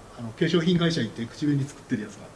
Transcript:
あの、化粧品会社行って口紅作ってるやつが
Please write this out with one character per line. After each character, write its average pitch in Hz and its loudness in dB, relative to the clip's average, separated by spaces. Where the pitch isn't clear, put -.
あ 123 -10
の、 117 -8
化 - -2
粧 170 4
品 170 4
会 165 4
社 143 0
行 110 -2
っ - -14
て 117 -6
口 - -4
紅 143 2
作 - -12
っ - -20
て 131 -2
る 107 -2
や 101 -10
つ - -16
が - -18